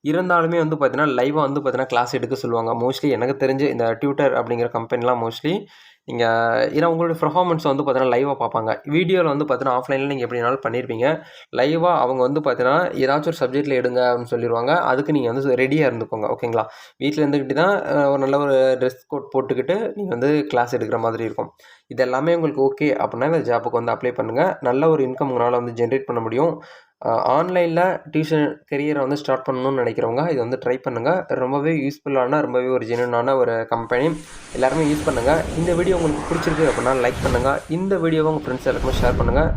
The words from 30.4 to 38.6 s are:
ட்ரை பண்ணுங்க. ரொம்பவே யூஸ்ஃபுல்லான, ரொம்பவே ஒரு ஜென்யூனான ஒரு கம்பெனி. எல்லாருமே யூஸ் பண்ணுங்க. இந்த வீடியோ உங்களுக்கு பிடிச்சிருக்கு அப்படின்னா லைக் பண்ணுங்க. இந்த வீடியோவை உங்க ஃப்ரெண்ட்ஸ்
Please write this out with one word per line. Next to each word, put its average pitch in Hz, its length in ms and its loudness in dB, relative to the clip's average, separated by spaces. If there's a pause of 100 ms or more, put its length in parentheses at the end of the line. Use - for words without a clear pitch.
ட்ரை 127 200 -2
பண்ணுங்க. 139 560 -2
ரொம்பவே 139 440 -2
யூஸ்ஃபுல்லான, 139 640 0
ரொம்பவே 127 260 -2
ஒரு 127 180 -2
ஜென்யூனான 120 500 0
ஒரு 113 320 0
கம்பெனி. 123 400 0 (460)
எல்லாருமே 135 320 2
யூஸ் 151 200 0
பண்ணுங்க. 143 380 2 (140)
இந்த 170 160 0
வீடியோ 180 220 2
உங்களுக்கு 160 280 0
பிடிச்சிருக்கு 160 440 0
அப்படின்னா 123 340 2
லைக் 123 220 0
பண்ணுங்க. 131 460 0
இந்த 190 280 0
வீடியோவை 160 340 2
உங்க 151 120 -2
ஃப்ரெண்ட்ஸ் 127 220 -6